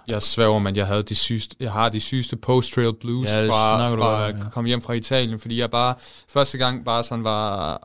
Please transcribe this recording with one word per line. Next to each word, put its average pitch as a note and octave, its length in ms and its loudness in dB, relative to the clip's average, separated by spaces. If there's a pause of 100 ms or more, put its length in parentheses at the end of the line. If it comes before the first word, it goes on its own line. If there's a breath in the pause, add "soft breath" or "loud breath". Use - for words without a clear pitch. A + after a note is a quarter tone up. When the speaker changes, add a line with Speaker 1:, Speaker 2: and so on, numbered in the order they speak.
Speaker 1:
Jeg G#2+ 140 -2
sværger, G#2+ 360 4
men G2+ 180 0
jeg G2+ 100 0
havde G2+ 160 0
de G#2+ 120 -6
sygeste, - 460 -2
jeg A#2 120 -4
har A2 160 2
de A2+ 120 -2
sygeste B2 360 -4
post-trail A#2+ 560 2
blues A#2+ 360 -4
Speaker 2:
Ja, G#2+ 140 2
det A2 80 2
Speaker 1:
fra, A2 280 4
Speaker 2:
snakker A#2+ 180 2
du A2+ 60 0
Speaker 1:
fra G#2+ 260 2
Speaker 2:
om, G#2 80 -6
ja. G2+ 100 -8
Speaker 1:
at A2 60 -10
komme A#2 160 -2
hjem B2 140 0
fra A#2+ 100 -8
Italien, A#2 460 0
fordi A#2 220 -4
jeg A#2 100 -2
bare B2 240 2 (340 loud breath)
første C#3 300 0
gang B2+ 260 -2
bare A#2 200 0
sådan A#2 200 -6
var G2+ 600 -2